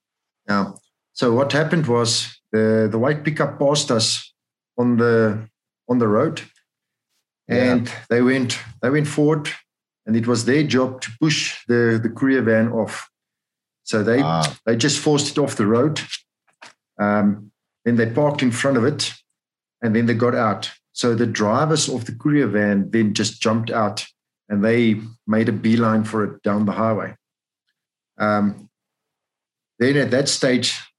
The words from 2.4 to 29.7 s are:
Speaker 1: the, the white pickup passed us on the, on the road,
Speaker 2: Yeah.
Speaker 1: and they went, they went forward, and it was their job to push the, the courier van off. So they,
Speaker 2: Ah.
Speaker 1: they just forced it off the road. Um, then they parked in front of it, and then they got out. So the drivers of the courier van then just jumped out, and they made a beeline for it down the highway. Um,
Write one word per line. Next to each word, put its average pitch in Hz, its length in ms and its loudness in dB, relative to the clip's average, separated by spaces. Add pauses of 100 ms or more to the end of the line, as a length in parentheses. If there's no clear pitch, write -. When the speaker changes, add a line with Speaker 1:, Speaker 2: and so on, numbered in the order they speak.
Speaker 1:
the, 110 400 2
the 113 60 -2
white 147 260 0
pickup 151 360 -2
passed 147 320 0
us - 420 -2 (460)
on 120 180 2
the, 113 500 2 (400)
on 123 120 0
the 113 80 2
road, 123 340 0 (1080)
Speaker 2:
Yeah. 123 260 2
Speaker 1:
and 117 200 -2 (160)
they 120 140 2
went, 127 340 0 (240)
they 120 80 0
went 147 180 0
forward, 151 400 0 (600)
and 110 80 0
it 113 120 0
was 117 180 0
their 147 180 2
job 127 380 -2
to 110 100 -10 (100)
push - 460 -2
the, 117 340 2
the 113 80 -2
courier 135 320 0
van 113 300 2
off. 110 360 -6 (760)
So 110 200 -2
they, 117 200 2
Speaker 2:
Ah. 82 420 -2
Speaker 1:
they 117 100 2
just 143 240 0
forced 147 380 0
it - 20 -
off 139 160 -2
the 104 120 0
road. 131 340 2 (1000)
Um, 104 520 0 (340)
then 120 100 2
they 113 140 2
parked 147 320 0
in 127 100 2
front 135 260 0
of 110 80 2
it, 139 280 -4 (680)
and 107 120 0
then 117 120 2
they 120 80 2
got 120 180 0
out. 110 380 -2 (220)
So 120 220 0
the 117 120 0
drivers 135 640 0
of 123 160 -6
the 113 80 -10
courier 147 340 0
van 101 440 0
then 110 220 2
just 107 280 -2
jumped 113 300 0
out, 107 340 -2 (440)
and 101 140 0
they 113 320 4 (320)
made 110 200 2
a 117 60 0
beeline 110 520 2
for 107 180 -2
it - 200 -8
down 104 220 0
the 101 60 0
highway. 104 440 -2 (1040)
Um, 104 500 0 (1120)